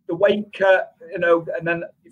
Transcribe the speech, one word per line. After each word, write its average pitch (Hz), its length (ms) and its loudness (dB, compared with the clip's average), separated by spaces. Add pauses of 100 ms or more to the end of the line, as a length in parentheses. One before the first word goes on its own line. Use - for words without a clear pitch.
the 170 60 -6
weight 208 380 0
cut, 190 400 2 (180)
you 185 80 -10
know, 170 280 2 (100)
and 160 100 -10
then 170 180 -4 (280)